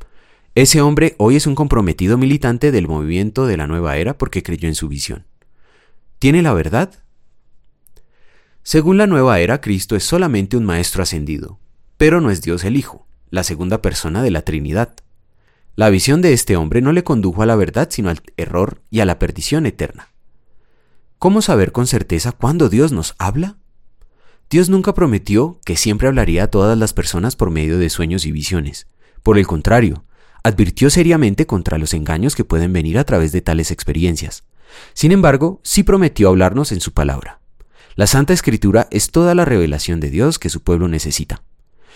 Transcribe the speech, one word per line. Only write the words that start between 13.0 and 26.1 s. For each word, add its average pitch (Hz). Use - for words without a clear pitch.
la 90
segunda 90
persona 82
de 127
la 78
Trinidad. 80
La 107
visión 117
de 180
este 113
hombre 82
no 139
le 175
condujo 104
a 110
la 113
verdad, 104
sino 98
al 80
error 85
y 110
a 104
la 87
perdición 143
eterna. -
¿Cómo 202
saber 113
con 120
certeza 101
cuándo 147
Dios 139
nos -
habla? 147
Dios 170
nunca 190
prometió 123
que 85
siempre 107
hablaría 101